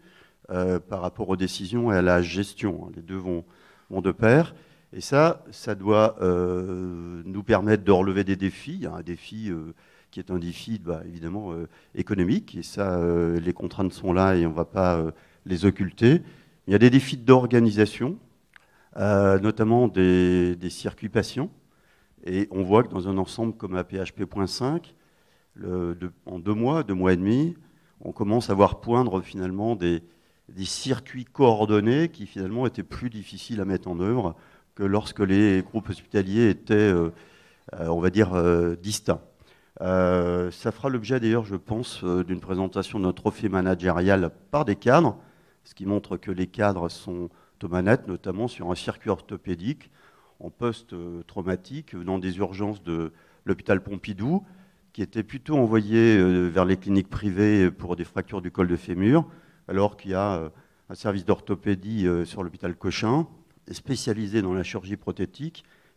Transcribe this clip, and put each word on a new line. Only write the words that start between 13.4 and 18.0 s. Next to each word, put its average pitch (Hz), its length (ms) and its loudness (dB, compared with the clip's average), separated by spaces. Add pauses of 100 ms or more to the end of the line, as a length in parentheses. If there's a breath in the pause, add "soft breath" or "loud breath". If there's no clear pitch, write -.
contraintes 92 400 -4
sont 95 200 -2
là 95 220 4
et 85 100 4
on 82 60 0
ne 78 60 -6
va 82 80 0
pas, 90 320 2
euh, 80 160 -2 (340 soft breath)
les 92 180 -2
occulter. 107 580 4 (440 loud breath)
Il 95 60 -2
y - 20 4
a 101 40 8
des 120 120 10
défis 131 260 2
d'organisation, 117 1000 4 (800 soft breath)